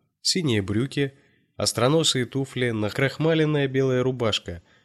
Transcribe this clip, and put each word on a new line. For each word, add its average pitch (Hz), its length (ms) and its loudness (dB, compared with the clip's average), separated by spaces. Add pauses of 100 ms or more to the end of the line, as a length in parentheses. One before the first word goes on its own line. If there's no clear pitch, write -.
(200)
Синие 131 420 0
брюки, 135 520 -2 (420)
остроносые 127 680 0
туфли, 127 440 -4
накрахмаленная 143 960 0
белая 131 360 2
рубашка, 117 600 -2 (220)